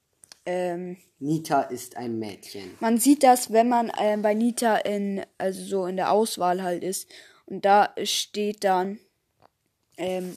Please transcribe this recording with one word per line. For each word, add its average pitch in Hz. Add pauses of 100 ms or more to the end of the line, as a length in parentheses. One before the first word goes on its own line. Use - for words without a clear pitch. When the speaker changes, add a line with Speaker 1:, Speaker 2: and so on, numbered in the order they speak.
(480)
Speaker 1:
Ähm, 180 (220)
Speaker 2:
Nita 151
ist -
ein 117
Mädchen. 107
Speaker 1:
man 226
sieht 269
das, 247
wenn 233
man, 233
ähm, 208
bei 214
Nita 226
in, 202 (140)
also 190
so 190
in 185
der 180
Auswahl 190
halt 180
ist. - (380)
Und 190
da 202 (100)
steht 208
dann, 190 (1000)
ähm, 185